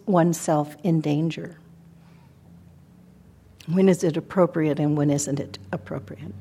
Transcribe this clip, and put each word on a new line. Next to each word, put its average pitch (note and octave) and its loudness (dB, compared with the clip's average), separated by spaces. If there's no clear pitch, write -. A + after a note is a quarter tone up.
oneself E3 2
in E3 2
danger? D#3 -2
When F#3+ 4
is F3+ 4
it E3+ 0
appropriate D#3+ 0
and D3+ 2
when D3 2
isn't C#3+ -2
it - -10
appropriate? - -10